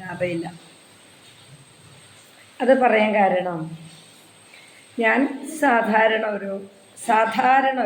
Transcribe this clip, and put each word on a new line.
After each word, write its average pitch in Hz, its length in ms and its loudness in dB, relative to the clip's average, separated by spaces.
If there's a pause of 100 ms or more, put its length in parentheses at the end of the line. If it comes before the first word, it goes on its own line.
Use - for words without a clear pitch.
(140)
അറിയില്ല. 175 340 -6 (2250)
അത് 254 120 6 (100)
പറയാൻ 214 360 2
കാരണം 180 400 0 (1400)
ഞാൻ 226 160 2 (400)
സാധാരണ 220 640 2 (140)
ഒരു, 196 180 -8 (540)
സാധാരണ 254 760 2